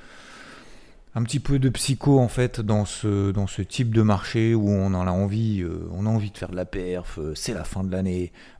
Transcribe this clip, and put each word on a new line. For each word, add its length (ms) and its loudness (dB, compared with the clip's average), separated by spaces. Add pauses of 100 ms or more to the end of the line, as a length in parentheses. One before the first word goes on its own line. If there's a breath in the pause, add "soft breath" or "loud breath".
(1160 loud breath)
un 60 0
petit 180 -2
peu 180 2
de 120 4
psycho 500 4
en 80 4
fait 320 -2
dans 240 2
ce, 460 0
dans 160 0
ce 160 -6
type 320 -2
de 80 8
marché 520 2
où 140 4
on 240 2
en 140 0
a 40 2
envie, 520 0
euh, 300 -6
on 120 -4
a 60 2
envie 200 0
de 60 -18
faire 140 -8
de 60 -8
la 100 -4
perf, 520 -6
euh, 160 -6
c'est 200 -6
la 100 -6
fin 200 -4
de 60 -4
l'année, 420 -2 (280 loud breath)